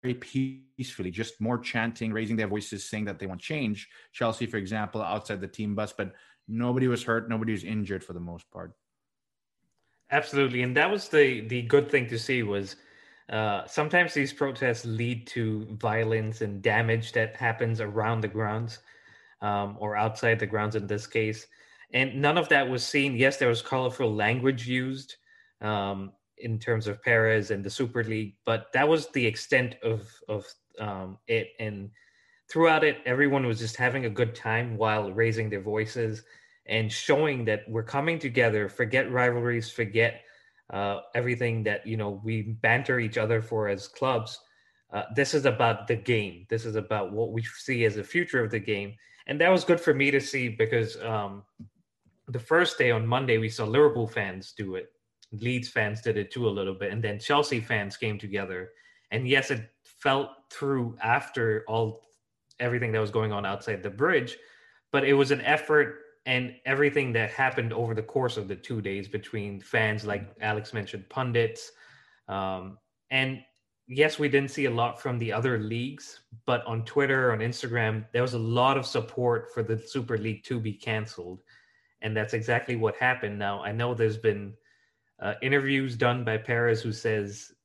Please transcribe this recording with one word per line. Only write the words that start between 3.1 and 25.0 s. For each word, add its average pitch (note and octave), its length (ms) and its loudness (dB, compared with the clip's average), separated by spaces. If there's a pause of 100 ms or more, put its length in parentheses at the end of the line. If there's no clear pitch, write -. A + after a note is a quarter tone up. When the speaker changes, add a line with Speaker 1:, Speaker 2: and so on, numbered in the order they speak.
Speaker 1:
they G2 80 -8
want F#2 140 -8
change. B2 480 -4 (240)
Chelsea, A2+ 340 -2
for A2 120 -4
example, G#2 440 -4
outside G2+ 380 -4
the F#2+ 80 -8
team G#2 260 -4
bus, G#2+ 180 -4
but G2 200 -6 (360)
nobody B2 400 0
was A#2+ 140 0
hurt, A2+ 260 -2
nobody A2 240 -2
was G2 120 -4
injured G2 400 -4
for - 80 -16
the F2 80 -10
most F2 300 -12
part. F2 220 -14 (1400)
Speaker 2:
Absolutely, C#3 500 2
and B2 140 0
that D#3+ 140 6
was G3+ 180 -2
the, C3 400 6
the B2 140 -2
good C#3+ 280 4
thing B2 160 2
to A#2 120 -4
see B2+ 260 0
was, G2+ 320 -4 (520)
uh, G#2+ 380 -2
sometimes D#3+ 480 2
these C#3 180 0
protests B2+ 520 -2
lead A#2 420 -2
to A2 400 -4 (140)
violence A2 600 0
and G2+ 200 -6
damage A2+ 500 2
that A2+ 220 0
happens A2+ 460 0
around A2 400 0
the G#2+ 80 -2
grounds, A2 500 -4 (640)
um, G2+ 400 -2
or G#2 160 -2
outside A2+ 420 2
the G#2+ 80 0
grounds G#2+ 300 -2
in G2+ 100 -2
this G#2 220 -4
case. A2 400 -2 (460)
And C3 280 2
none D3+ 160 4
of D#3+ 100 0
that C#3 200 6
was B2+ 160 -2
seen. C#3 320 2
Yes, C3+ 200 4
there B2+ 140 4
was A#2 100 2
colorful B2+ 540 0
language A#2+ 520 2
used, B2+ 500 -4 (440)